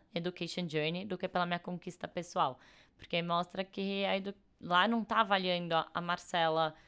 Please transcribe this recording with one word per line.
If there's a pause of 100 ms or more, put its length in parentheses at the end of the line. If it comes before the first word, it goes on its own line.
(140)
Education
Journey,
do
que
pela
minha
conquista
pessoal. (380)
Porque
mostra
que
a
edu-, (240)
lá
não
tá
avaliando
a,
a
Marcela (140)